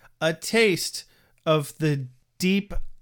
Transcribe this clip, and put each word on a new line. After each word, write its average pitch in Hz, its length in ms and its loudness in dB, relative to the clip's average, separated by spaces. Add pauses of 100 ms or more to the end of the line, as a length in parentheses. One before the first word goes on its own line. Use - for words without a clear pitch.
(200)
a 160 120 2
taste 208 720 0 (400)
of 156 340 0
the 143 280 0 (320)
deep, 196 340 0 (300)